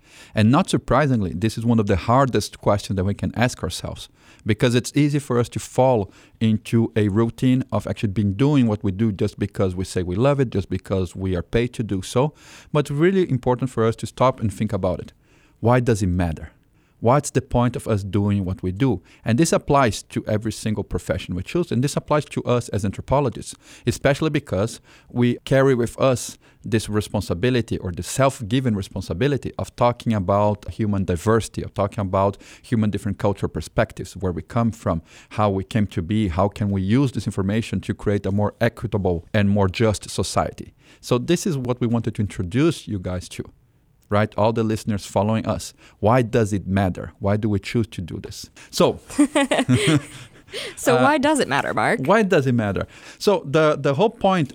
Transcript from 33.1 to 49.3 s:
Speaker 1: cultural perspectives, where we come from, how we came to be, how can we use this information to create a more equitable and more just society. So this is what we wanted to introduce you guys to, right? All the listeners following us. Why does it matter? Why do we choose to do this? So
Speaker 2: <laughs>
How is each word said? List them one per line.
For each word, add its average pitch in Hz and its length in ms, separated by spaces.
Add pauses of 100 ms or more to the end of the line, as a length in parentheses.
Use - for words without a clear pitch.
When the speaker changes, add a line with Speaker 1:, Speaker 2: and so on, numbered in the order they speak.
Speaker 1:
cultural 101 320
perspectives, - 640
where 92 140
we 82 100
come 117 300
from, 87 320 (280)
how 107 180
we 95 140
came 107 220
to - 160
be, 104 280
how 92 180
can 104 240
we 98 100
use 117 300
this 107 160
information 104 540
to 104 120
create 101 320
a 95 60
more 101 280
equitable 101 720
and 101 160
more 101 200
just 107 420
society. - 640 (280)
So - 180
this 170 260
is 170 100
what 123 240
we 123 80
wanted 117 280
to 117 60
introduce 110 640
you 104 100
guys 90 320
to, - 140 (640)
right? 104 260
All 107 160
the 113 120
listeners 110 420
following 104 400
us. - 300 (240)
Why 120 240
does 113 280
it 95 140
matter? 95 540
Why 104 180
do 107 100
we 101 120
choose - 280
to - 140
do 92 180
this? - 300 (220)
So 147 280 (180)
Speaker 2:
<laughs> 254 840 (760)